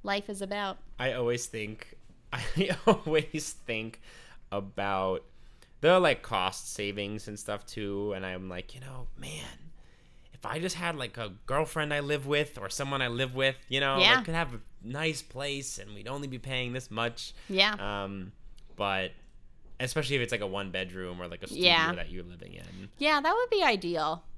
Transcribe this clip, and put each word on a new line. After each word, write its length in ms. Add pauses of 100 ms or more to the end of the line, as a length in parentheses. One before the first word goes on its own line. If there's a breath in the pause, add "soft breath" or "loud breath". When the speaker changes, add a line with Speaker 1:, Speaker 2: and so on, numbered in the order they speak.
Speaker 1:
life 260
is 140
about. 360 (200)
Speaker 2:
I 160
always 320
think, 480 (200)
<laughs> 180
I 440 (100)
always 640 (140)
think 340 (520 loud breath)
about 720 (560 soft breath)
the, 180
like, 240
cost 500
savings 560
and 100
stuff 280
too, 460
and 120
I'm 240
like, 260
you 60
know, 360
man, 280 (880 soft breath)
if 140
I 120
just 180
had, 200
like, 220
a 140 (140)
girlfriend 460
I 80
live 260
with 320
or 120
someone 320
I 60
live 260
with, 220 (120)
you 120
know, 180
Speaker 1:
Yeah. 180
Speaker 2:
like, 100
could 80
have 200
a 60 (220)
nice 400
place 560
and 160
we'd 140
only 200
be 100
paying 340
this 180
much. 440 (140 loud breath)
Speaker 1:
Yeah. 260 (300)
Speaker 2:
Um, 280 (440)
but 360 (680)
especially 360
if 60
it's, 100
like, 100
a 40
one 240
bedroom 500
or, 80
like, 140
a 40
studio 200
Speaker 1:
Yeah. 280
Speaker 2:
that 160
you're 140
living 300
in. 440
Speaker 1:
Yeah, 220
that 140
would 160
be 120
ideal. 600 (140)